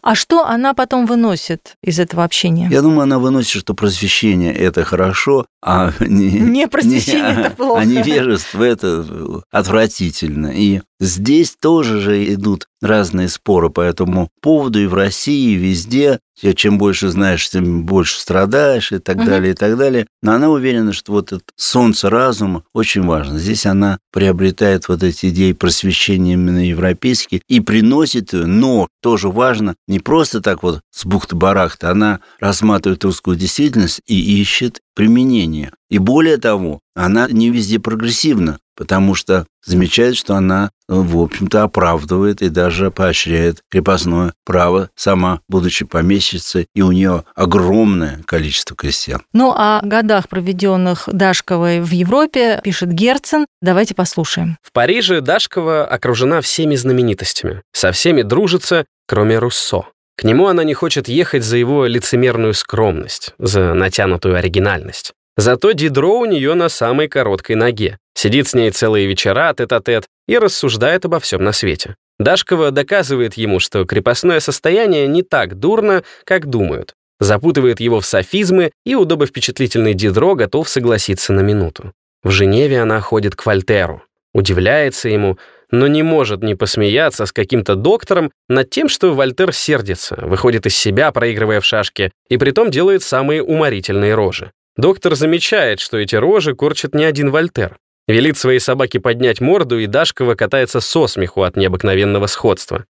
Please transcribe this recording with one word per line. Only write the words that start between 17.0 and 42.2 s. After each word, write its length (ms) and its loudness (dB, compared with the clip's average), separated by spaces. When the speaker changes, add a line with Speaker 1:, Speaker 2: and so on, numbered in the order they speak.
Speaker 2:
знаешь, 400 0
тем 340 -2
больше 340 0
страдаешь, 720 0
и 80 -4
так 200 -4
Speaker 1:
Мгм. 80 0
Speaker 2:
далее, 260 0
и 20 -2
так 220 0
далее. 300 0
Но 100 2
она 160 2
уверена, 440 0
что 200 -8
вот 180 -2
это 120 -8
солнце 540 2
разума 540 0
очень 320 0
важно. 320 -2
Здесь 280 -4
она 320 2
приобретает 760 0
вот 160 0
эти 220 -2
идеи 260 2
просвещения 800 0
именно 340 2
европейские 840 -2
и 120 4
приносит 720 2
ее, 140 -2
но 420 2
тоже 260 0
важно, 460 0
не 140 -2
просто 400 0
так 240 -2
вот 160 -2
с 140 -16
бухты-барахты, 800 0
она 320 0
рассматривает 640 0
русскую 320 -2
действительность 680 0
и 340 2
ищет 400 -2
применение. 720 2
И 80 0
более 400 4
того, 420 -2
она 340 0
не 200 4
везде 280 0
прогрессивна, 800 -2
потому 380 0
что 320 0
замечает, 520 2
что 180 -4
она, 360 0
э, 60 -2
в 240 2
общем-то, 440 0
оправдывает 800 0